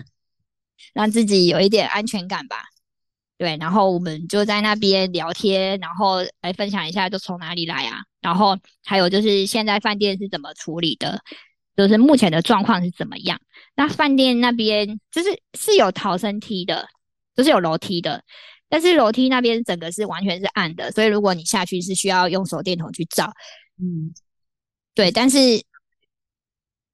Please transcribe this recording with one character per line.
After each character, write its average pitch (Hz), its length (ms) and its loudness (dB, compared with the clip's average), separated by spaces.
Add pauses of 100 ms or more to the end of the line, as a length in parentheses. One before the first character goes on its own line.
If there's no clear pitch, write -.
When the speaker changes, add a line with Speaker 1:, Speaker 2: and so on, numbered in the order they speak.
(920)
Speaker 1:
让 214 180 0
自 226 120 2
己 196 240 4
有 160 120 2
一 196 100 4
点 196 200 4
安 208 180 -4
全 185 200 -8
感 170 200 -8
吧。 - 160 -10 (720)
对， 165 200 -4
然 165 140 -6
后 196 200 4
我 175 80 0
们 165 280 -8
就 202 160 0
在 208 180 0
那 214 140 2
边 196 380 0
聊 165 180 -6
天， 190 480 -2
然 170 140 -10
后 190 300 0 (180)
来 180 120 -6
分 202 180 -6
享 180 160 -4
一 160 40 -8
下 185 160 -2
就 190 120 -6
从 180 180 -10
哪 170 160 -10
里 170 140 -6
来 151 180 -6
啊， 113 140 -10 (220)
然 170 120 -2
后 196 240 2 (260)
还 202 140 -2
有 180 100 4
就 196 140 2
是 202 240 2
现 220 180 -2
在 208 160 0
饭 208 180 -2
店 196 200 0
是 196 120 -8
怎 170 120 -8
么 156 140 -16
处 165 240 -10
理 160 160 -2
的， - 260 -6 (560)
就 196 100 4
是 214 100 6
目 277 180 8
前 208 160 2
的 160 100 2
状 202 220 2
况 196 200 2
是 180 80 -2
怎 - 160 -10
么 - 120 -14
样。 - 200 -6 (360)
那 285 120 0
饭 294 280 0
店 254 240 4
那 240 120 2
边 214 480 -2 (120)
就 320 100 -4
是， 381 200 -4 (160)
是 427 180 0
有 214 160 6
逃 185 260 -4
生 208 220 -4
梯 185 260 -8
的， - 220 -4 (480)
就 247 80 2
是 294 60 4
有 240 100 6
楼 160 180 0
梯 170 240 -4
的， - 200 -6 (460)
但 311 140 2
是 339 160 6
楼 233 140 6
梯 262 180 2
那 262 100 2
边 233 240 0
整 180 160 -4
个 165 120 -8
是 208 140 -6
完 175 180 -8
全 185 160 -2
是 196 80 -6
暗 170 280 -4
的， 113 160 -8
所 214 120 0
以 220 40 4
如 208 140 2
果 196 120 2
你 165 120 -6
下 190 180 -2
去 180 180 -4
是 185 140 -6
需 190 140 -2
要 185 180 2
用 190 180 -2
手 165 160 -8
电 180 160 -4
筒 160 140 -10
去 165 140 -8
照。 - 260 -2 (460)
Speaker 2:
嗯。 170 360 -6 (800)
Speaker 1:
对， 190 180 2
但 240 180 2
是 254 340 4 (1300)